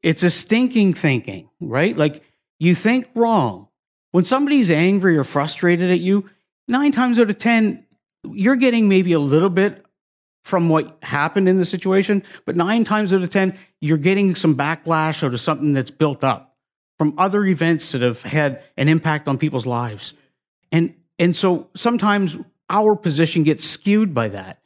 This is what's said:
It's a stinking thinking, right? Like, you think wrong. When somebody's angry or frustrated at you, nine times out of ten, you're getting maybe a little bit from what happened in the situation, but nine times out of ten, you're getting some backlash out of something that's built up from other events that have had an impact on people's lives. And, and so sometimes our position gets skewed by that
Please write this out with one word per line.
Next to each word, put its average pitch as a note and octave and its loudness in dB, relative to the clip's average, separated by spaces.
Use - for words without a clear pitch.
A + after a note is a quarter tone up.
It's E3 0
a F3 4
stinking A3+ 2
thinking, A#2 -4
right? D#3 -2
Like, D3+ -2
you F3 2
think A#3+ -2
wrong. G#3 0
When F3+ 2
somebody's C4+ 2
angry F3+ 2
or C3+ 0
frustrated F3 0
at F3 2
you, F#3+ -2
nine C#4 2
times A#3+ 0
out A3 4
of G3+ -4
ten, A3 0
you're G3+ 0
getting A#3 2
maybe F#3 4
a E3 2
little D3 2
bit F#3+ -2
from E3+ 0
what D#3 0
happened E3 -2
in F#3+ 4
the F3+ 0
situation, F#3+ -2
but - -6
nine G#3 0
times G#3+ 0
out F#3+ 2
of F3 -6
ten, F#3+ -2
you're D#3 0
getting F#3+ 0
some D#3 0
backlash D#3 -2
out C3 -2
of A#2+ -6
something D3 -2
that's C3 -2
built D3 -2
up A#2+ -4
from D3+ 0
other G3 0
events E3 0
that C3+ -4
have B2 -2
had C#3+ -4
an C#3 0
impact D#3 0
on C3+ -2
people's C3 -4
lives. A#2+ -8
And, E3 0
and E3+ 2
so F3+ -2
sometimes G3+ 0
our G#3+ 2
position D#3+ 0
gets D3 0
skewed G3+ 0
by A#2 -2
that F#2+ -14